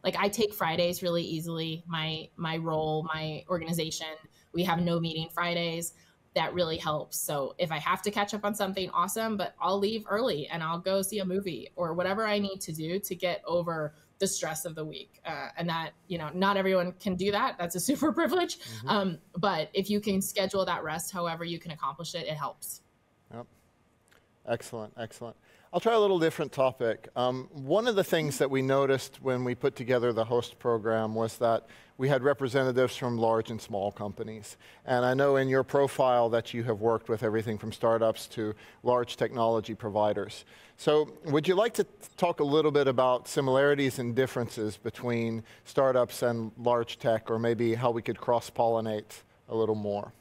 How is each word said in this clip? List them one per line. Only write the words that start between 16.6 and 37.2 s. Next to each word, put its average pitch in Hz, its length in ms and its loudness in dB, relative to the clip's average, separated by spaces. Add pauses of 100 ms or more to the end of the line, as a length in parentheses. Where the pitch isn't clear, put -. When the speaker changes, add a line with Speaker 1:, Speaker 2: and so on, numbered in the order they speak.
Speaker 1:
can 185 160 -2
do 196 160 0
that. 233 260 0
That's 175 160 -4
a 180 60 -2
<laughs> 247 100 0
super 285 220 2
privilege. 339 460 0
Speaker 2:
Mm-hmm. 113 300 -12
Speaker 1:
Um, 190 300 2 (200)
but 160 340 0
if 190 180 -2
you 208 80 2
can 196 240 0
schedule 190 440 0
that 170 180 -2
rest, 156 260 -6
however 170 340 -4
you 170 140 -6
can 165 140 -12
accomplish 156 420 -8
it, 165 120 -6
it 156 100 -4
helps. - 460 -10 (520)
Speaker 2:
Yep. 120 120 -14 (1040)
Excellent, 117 500 -6
excellent. 117 380 -10 (360)
I'll 175 80 0
try 226 140 4
a 220 60 6
little 196 180 6
different 160 320 0
topic. 123 640 0
Um, 127 380 -2
one 156 340 0
of 233 80 2
the 190 80 4
things 156 360 0
that 139 120 2
we 135 100 2
noticed 135 640 2
when 127 220 -2
we 123 100 -2
put - 220 -2
together 120 360 2
the 113 120 2
host 120 340 -2
program 110 560 0
was 113 240 -2
that 117 280 2 (300)
we 131 120 0
had 135 160 2
representatives 131 720 4
from 120 220 -2
large 113 340 2
and 107 80 -6
small 101 320 -4
companies. 107 640 -10 (280)
And 123 200 2
I 127 100 4
know 139 220 4
in 135 120 2
your 131 140 4
profile 127 680 4
that 117 220 0
you 117 120 -4
have 113 160 -2
worked 113 280 2
with 110 140 -2